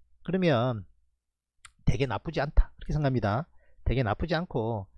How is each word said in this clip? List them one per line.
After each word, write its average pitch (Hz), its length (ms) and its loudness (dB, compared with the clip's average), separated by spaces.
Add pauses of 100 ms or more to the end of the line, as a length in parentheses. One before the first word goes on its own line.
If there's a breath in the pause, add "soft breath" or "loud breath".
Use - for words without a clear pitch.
(220)
그러면 131 640 2 (1000)
되게 127 220 2
나쁘지 151 340 -6
않다. - 360 2
그렇게 - 160 -8
생각합니다. 131 540 0 (380)
되게 131 180 0
나쁘지 156 340 -2
않고 113 500 -4 (120)